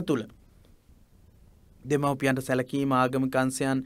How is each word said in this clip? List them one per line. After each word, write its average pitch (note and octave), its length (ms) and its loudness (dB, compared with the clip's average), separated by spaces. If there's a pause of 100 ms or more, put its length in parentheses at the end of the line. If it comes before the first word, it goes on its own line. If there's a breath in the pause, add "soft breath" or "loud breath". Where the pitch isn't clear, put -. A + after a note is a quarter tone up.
තුල C#3 180 -2 (1600)
දෙමව්පියන්ට C3+ 560 0
සැලකීම, C3+ 520 -2
ආගමික C3 440 2
අංශයන් C3 500 0